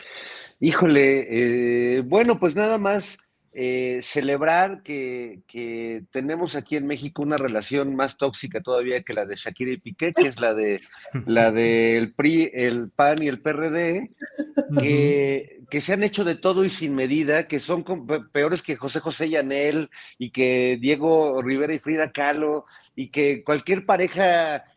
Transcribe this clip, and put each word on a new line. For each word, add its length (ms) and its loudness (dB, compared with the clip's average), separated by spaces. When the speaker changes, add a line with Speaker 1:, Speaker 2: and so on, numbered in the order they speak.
Speaker 1:
Híjole, 1400 4
eh, 40 0
bueno, 380 4
pues 160 0
nada 220 0
más, 400 -2
eh, 520 -4
celebrar 800 0
que, 640 -10
que 640 -8
tenemos 440 -4
aquí 220 -4
en 80 -4
México 380 -6
una 120 0
relación 600 -2
más 200 -2
tóxica 460 -4
todavía 400 -2
que 120 -10
la 120 -2
de 100 -8
Shakira 360 -8
y 60 -6
Piqué, 360 -6
que 140 -2
es 120 -8
la 140 0
de, 260 -2
Speaker 2:
<laughs> 120 -6
Speaker 1:
la 260 4
del 640 2
pri, 400 2
el 380 -2
pan 320 2
y 40 0
el 140 -4
P 80 -2
R 220 -2
D, 400 -2
Speaker 2:
Ujú. 100 2
Speaker 1:
que, 880 2
que 120 -4
se 120 0
han 100 0
hecho 200 0
de 120 0
todo 280 2
y 60 2
sin 240 -4
medida, 540 0
que 120 -4
son 240 -4
com-, 220 -8
pe-, 160 -2
peores 300 0
que 140 -6
José 240 -6
José 280 -4
y 80 -2
Anel, 540 0
y 100 -8
que 500 2
Diego 640 2
Rivera 320 -2
y 60 -4
Frida 320 -2
Kahlo, 540 -2
y 140 -8
que 340 0
cualquier 420 -2
pareja 800 2